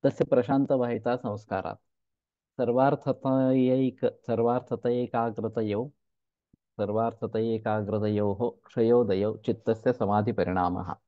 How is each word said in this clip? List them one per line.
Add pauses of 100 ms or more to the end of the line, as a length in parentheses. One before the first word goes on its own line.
तस्य
प्रशांत
वाहिता
संस्कारात् (800)
सर्वार्थतयैक-,
सर्वार्थतयैकाग्रतयो, (640)
सर्वार्थतयैकाग्रतयोः
क्षयोदयो
चित्तस्य
समाधि
परिणामः। (140)